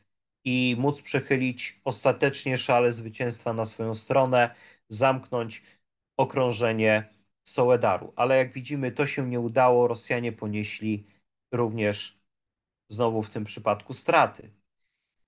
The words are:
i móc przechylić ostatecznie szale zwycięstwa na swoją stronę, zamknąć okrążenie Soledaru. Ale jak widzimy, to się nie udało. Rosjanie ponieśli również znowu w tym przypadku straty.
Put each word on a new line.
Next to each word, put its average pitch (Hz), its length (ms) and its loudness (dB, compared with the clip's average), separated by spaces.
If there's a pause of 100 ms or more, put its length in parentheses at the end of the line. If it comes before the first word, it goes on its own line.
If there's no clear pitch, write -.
(440)
i 127 340 2
móc 143 240 0
przechylić 127 840 -2
ostatecznie 135 760 0
szale 120 340 2
zwycięstwa 113 600 -6
na 113 120 -2
swoją 113 300 -6
stronę, 127 600 2 (340)
zamknąć 120 760 -2 (540)
okrążenie 113 920 2 (340)
Soledaru. 120 760 2
Ale 131 200 2
jak 127 160 2
widzimy, 131 400 -6
to 143 140 0
się 135 220 -4
nie 123 120 -2
udało. 120 480 4
Rosjanie 120 440 -4
ponieśli 107 760 -6 (460)
również 110 680 -2 (680)
znowu 113 340 0
w 107 80 -10
tym 107 140 -8
przypadku - 480 -4
straty. 139 580 0 (760)